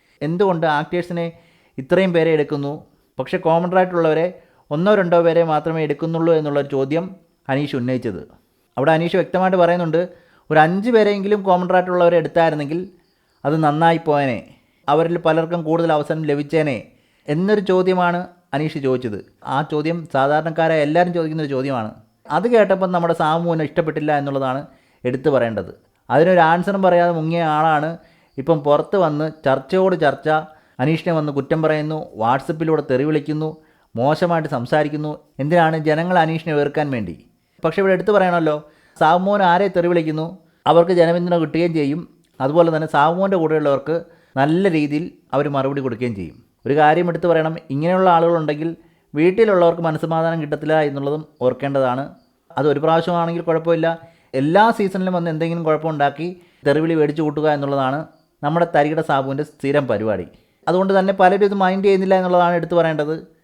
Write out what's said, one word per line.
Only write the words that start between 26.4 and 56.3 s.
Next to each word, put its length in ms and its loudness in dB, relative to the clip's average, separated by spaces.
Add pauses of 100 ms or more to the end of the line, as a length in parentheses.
ആൻസറും 340 0
പറയാതെ 320 4
മുങ്ങിയ 340 -2
ആളാണ് 400 0 (480)
ഇപ്പം 280 0
പുറത്ത് 320 0
വന്ന് 280 0 (200)
ചർച്ചയോട് 560 0
ചർച്ച 280 0 (500)
അനീഷിനെ 360 0
വന്ന് 160 -2
കുറ്റം 300 -2
പറയുന്നു, 360 -2 (200)
WhatsApp-ിലൂടെ 720 0
തെറി 180 2
വിളിക്കുന്നു, 420 -2 (460)
മോശമായിട്ട് 540 0
സംസാരിക്കുന്നു. 600 -2 (280)
എന്തിനാണ്? 360 2 (120)
ജനങ്ങൾ 300 0
അനീഷിനെ 380 -2
വെറുക്കാൻ 360 0
വേണ്ടി. 240 -6 (480)
പക്ഷേ 180 -2
ഇവിടെ 140 4
എടുത്തു 200 0
പറയണമല്ലോ, 400 2 (420)
സാമുമോൻ 460 2
ആരെ 240 4
തെറി 240 0
വിളിക്കുന്നു 340 -2 (400)
അവർക്ക് 340 4
ജനപിന്തുണ 380 2
കിട്ടുകയും 360 0
ചെയ്യും. 280 -2 (380)
അതുപോലെ 320 4
തന്നെ 240 -2
സാമുമോൻ്റെ 420 2
കൂടെയുള്ളവർക്ക് 600 0 (380)
നല്ല 360 2
രീതിയിൽ 340 0 (280)
അവർ 160 0
മറുപടി 360 -2
കൊടുക്കുകയും 300 -4
ചെയ്യും. 220 -12 (280)
ഒരു 100 0
കാര്യം 340 4
എടുത്തു 200 -4
പറയണം, 240 2 (160)
ഇങ്ങനെയുള്ള 400 2
ആളുകളുണ്ടെങ്കിൽ 600 2 (440)
വീട്ടിലുള്ളവർക്ക് 760 2
മനസ്സമാധാനം 540 -2
കിട്ടത്തില്ല 400 -2
എന്നുള്ളതും 420 -4 (180)
ഓർക്കേണ്ടതാണ്. 640 -2 (480)
അത് 160 0
ഒരു 120 2
പ്രാവശ്യമാണെങ്കിൽ 680 0
കുഴപ്പമില്ല, 420 0 (460)
എല്ലാ 380 4
സീസണിലും 420 -2
വന്ന് 180 -2
എന്തെങ്കിലും 320 -4
കുഴപ്പമുണ്ടാക്കി 640 -2 (360)